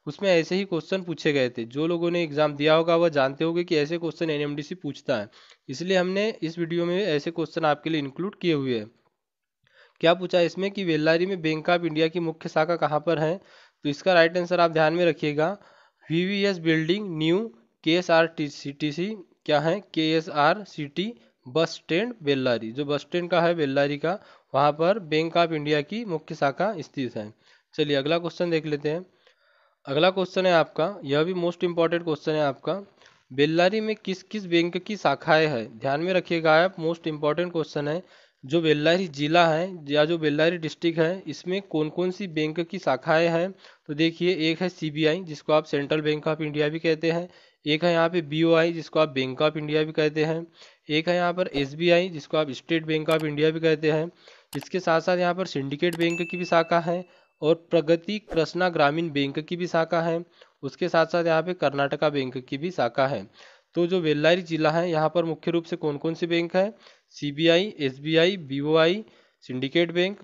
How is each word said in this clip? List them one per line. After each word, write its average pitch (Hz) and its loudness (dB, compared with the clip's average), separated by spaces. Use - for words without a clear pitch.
उसमें 175 -4
ऐसे 170 2
ही 196 0
क्वेश्चन 185 -4
पूछे 165 -2
गए 131 2
थे। 120 -6
जो 139 -4
लोगों 170 0
ने 175 0
एग्जाम 151 0
दिया 151 4
होगा 165 4
वह 170 4
जानते 139 0
होंगे 170 0
कि 175 -2
ऐसे 151 0
क्वेश्चन 160 -4
एनएमडीसी 147 -4
पूछता 139 -6
है, 104 -6
इसलिए 170 -2
हमने 190 0
इस 165 -6
वीडियो 170 -2
में 175 0
ऐसे 165 -2
क्वेश्चन 160 -4
आपके 147 0
लिए 160 0
इंक्लूड 160 -6
किए 170 0
हुए 131 0
हैं। 107 -10
क्या 165 4
पूछा 180 -2
है 175 4
इसमें 185 -4
कि 196 -6
बेल्लारी 160 2
में 190 -4
बैंक 156 -2
ऑफ 175 2
इंडिया 160 0
की 175 -6
मुख्य 160 -6
शाखा 165 0
कहाँ 151 0
पर 156 0
है? 160 0
तो 151 -4
इसका 165 0
राइट 170 6
आंसर 175 0
आप 170 4
ध्यान 160 4
में 175 2
रखिएगा, 156 0
वीवीएस 190 0
बिल्डिंग 160 0
न्यू 170 2
केएसआरटीसी, 160 0
क्या 151 4
है, 165 0
केएसआरसीटी 160 0
बस 156 0
स्टैंड 220 -4
बेल्लारी, 127 0
जो 143 -6
बस 143 -2
स्टैंड 175 -6
का 175 2
है 170 4
बेल्लारी 143 0
का, 170 -4
वहाँ 143 4
पर 170 0
बैंक 156 -2
ऑफ 170 2
इंडिया 151 0
की 220 -10
मुख्य 165 -8
शाखा 151 0
स्थित 131 -6
है। 107 -10
चलिए 147 0
अगला 147 0
क्वेश्चन 175 -4
देख 156 0
लेते 147 -4
हैं। 170 -4
अगला 156 2
क्वेश्चन 185 0
है 180 4
आपका, 165 2
यह 143 2
भी 185 -2
मोस्ट 175 -2
इंपॉर्टेंट 170 0
क्वेश्चन 156 -4
है 151 0
आपका, 151 -2
बेल्लारी 165 2
में 220 -4
किस 185 -6
किस 208 -10
बैंक 170 2
की 202 -8
शाखाएं 156 2
हैं? 113 -4
ध्यान 135 -2
में 185 -2
रखिएगा 165 2
आप, 185 2
मोस्ट 165 -4
इंपॉर्टेंट 156 -2
क्वेश्चन 151 -4
है। 170 -4
जो 151 0
बेल्लारी 160 4
जिला 151 4
है 165 0
या 147 4
जो 170 0
बेल्लारी 156 2
डिस्ट्रिक्ट 160 -2
है, 180 0
इसमें 180 -6
कौन 151 -2
कौन 185 -2
सी 190 -8
बैंक 156 -2
की 170 -10
शाखाएं 160 2
हैं? 170 0
तो 151 -8
देखिए 165 0
एक 160 -2
है 180 0
सीबीआई 156 0
जिसको 156 -6
आप 156 4
सेंट्रल 151 -2
बैंक 151 -2
ऑफ 156 -2
इंडिया 151 -2
भी 160 -4
कहते 160 0
हैं, 175 -2
एक 156 0
है 175 4
यहाँ 165 4
पे 175 -2
बीओआई 165 2
जिसको 160 -2
आप 156 4
बैंक 131 -4
ऑफ 151 0
इंडिया 151 -2
भी 156 -6
कहते 151 0
हैं, 165 -2
एक 160 0
है 175 2
यहाँ 175 0
पर 180 -4
एसबीआई 170 2
जिसको 156 -6
आप 156 0
स्टेट 160 -4
बैंक 156 -2
ऑफ 160 2
इंडिया 151 0
भी 160 -4
कहते 156 2
हैं। 156 -2
इसके 180 -6
साथ 165 2
साथ 180 0
यहाँ 175 0
पर 180 -6
सिंडिकेट 147 -4
बैंक 170 0
की 170 -6
भी 175 -6
शाखा 170 2
है 175 -4
और 156 4
प्रगति 170 2
कृष्णा 170 -2
ग्रामीण 160 2
बैंक 139 -2
की 160 -8
भी 175 -6
शाखा 165 0
है। 170 -2
उसके 147 -6
साथ 165 2
साथ 170 0
यहाँ 160 2
पे 180 -6
कर्नाटका 143 0
बैंक 135 -2
की 139 -8
भी 175 -6
शाखा 131 0
है। 110 -4
तो 175 2
जो 180 0
बेल्लारी 156 2
जिला 156 0
है, 170 0
यहाँ 156 2
पर 165 0
मुख्य 165 -4
रूप 165 0
से 175 -8
कौन 151 -2
कौन 160 -4
सी 175 -4
बैंक 170 -2
है? 202 2
सीबीआई, 165 0
एसबीआई, 156 2
बीओआई, 160 0
सिंडिकेट 170 0
बैंक, 185 -2